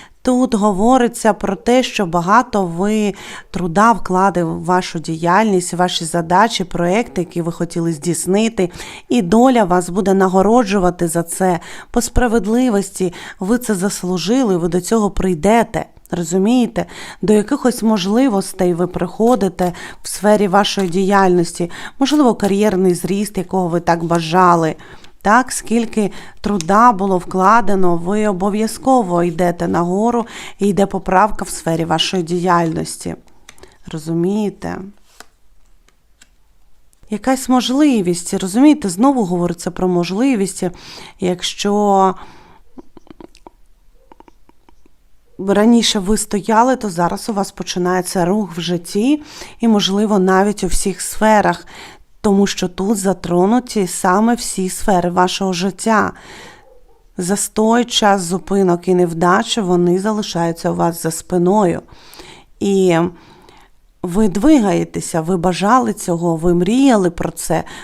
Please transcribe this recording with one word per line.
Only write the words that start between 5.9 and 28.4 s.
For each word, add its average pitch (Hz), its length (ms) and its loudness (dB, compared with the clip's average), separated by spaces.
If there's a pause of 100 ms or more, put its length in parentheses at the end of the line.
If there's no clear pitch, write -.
задачі, 175 580 0
проекти, 185 580 -2
які 170 200 -6
ви 165 100 -4
хотіли 170 420 -4
здійснити, 175 760 -2 (380)
і 247 120 2
доля 226 420 4
вас 180 260 0
буде 190 240 0
нагороджувати 190 920 2
за 170 160 -2
це. 180 360 -2 (320)
По 240 100 0
справедливості 220 1120 0 (260)
ви 202 180 0
це 226 180 -2
заслужили, 185 840 0
ви 170 100 -2
до 175 140 -2
цього 208 300 0
прийдете. 190 760 0 (260)
Розумієте? 185 760 0 (360)
До 202 120 2
якихось 220 500 0
можливостей 202 920 0
ви 170 140 -2
приходите 185 840 0 (280)
в - 60 -14
сфері 208 400 2
вашої 196 420 0
діяльності. 185 840 2 (280)
Можливо, 262 360 2
кар'єрний 196 580 2
зріст, 196 440 -4
якого 185 300 -2
ви 170 120 -2
так 170 240 0
бажали. 170 720 2 (460)
Так, 247 300 2
скільки 220 600 -2 (300)
труда 202 500 2
було 190 260 0
вкладено, 185 800 4
ви 202 300 -2
обов'язково 208 960 0